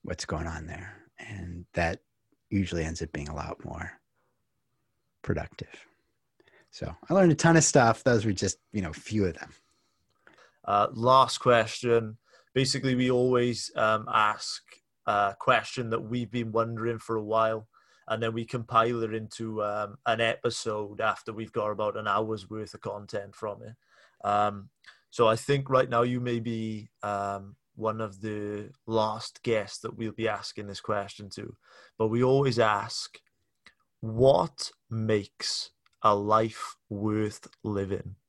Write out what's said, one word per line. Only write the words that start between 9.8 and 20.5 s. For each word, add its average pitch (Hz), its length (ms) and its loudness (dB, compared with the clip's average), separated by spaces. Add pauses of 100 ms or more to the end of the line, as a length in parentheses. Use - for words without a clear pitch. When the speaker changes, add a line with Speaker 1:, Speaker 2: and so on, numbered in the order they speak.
Speaker 2:
Uh, 104 280 2
last 127 460 6
question. 113 760 2 (380)
Basically, 131 400 0
we 127 160 2
always, 123 680 2
um, 110 380 2
ask 107 480 0 (460)
a 101 320 2
question 120 500 0
that 113 120 -2
we've 113 280 -6
been 117 220 -4
wondering 113 480 -2
for 117 160 -6
a 107 80 -4
while, 110 440 0 (400)
and 113 140 -4
then 113 120 -2
we 117 120 -4
compile 117 560 0
it 110 140 -4
into, 110 480 -6
um, 104 420 -4
an 113 160 2
episode 107 800 -2